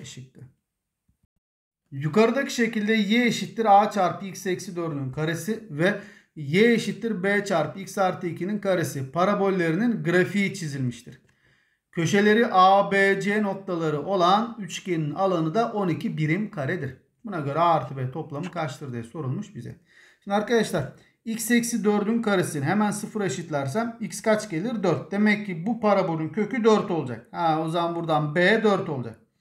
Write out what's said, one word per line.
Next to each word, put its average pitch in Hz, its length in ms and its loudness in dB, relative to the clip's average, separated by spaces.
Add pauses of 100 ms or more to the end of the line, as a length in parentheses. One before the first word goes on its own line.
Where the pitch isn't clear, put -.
şıkkı. - 360 -20 (1500)
Yukarıdaki 214 640 2
şekilde 220 380 0
y 220 340 4
eşittir 208 560 4
A 208 80 2
çarpı 185 360 0
x - 200 -10
eksi 180 300 -4
dördün 143 360 -4
karesi 165 580 -4
ve 180 300 0 (360)
y 175 360 4
eşittir 208 500 -2
B 202 220 0
çarpı 160 360 -2
x 190 180 -10
artı 185 280 0
ikinin 175 320 -4
karesi 165 540 -2
parabollerinin 190 920 0
grafiği 180 500 2
çizilmiştir. 139 680 -6 (720)
Köşeleri 208 580 4
A, 190 420 6
B, 196 280 4
C 202 220 0
noktaları 165 600 -2
olan 196 560 2
üçgenin 165 560 -6
alanı 170 400 0
da 226 180 0
on 202 160 -2
iki 160 300 -4
birim 160 320 -2
karedir. 147 460 -6 (280)
Buna 190 160 -8
göre 139 180 -4
A 170 160 4
artı 135 220 -2
B 131 140 -6
toplamı 151 400 -8
kaçtır 147 420 -8
diye 120 100 -8
sorulmuş 151 520 -8
bize. 117 260 -14 (440)
Şimdi 202 100 -4
arkadaşlar 208 580 0 (320)
X 220 260 -4
eksi 233 340 2
dördün 208 380 2
karesini 180 420 0
hemen 202 260 2
sıfıra 208 340 -4
eşitlersem 170 760 -4
x 202 220 -8
kaç 214 280 0
gelir? 196 320 -4
Dört. 160 300 0
Demek 208 340 2
ki 170 200 -6
bu 226 140 -4
parabolün 165 480 2
kökü 214 360 -2
dört 214 260 4
olacak. 127 400 -4
Ha, 165 300 0
o 160 80 -4
zaman 170 260 -2
buradan 156 400 -2
B 185 280 4
dört 196 260 2
olacak. 123 320 -8 (200)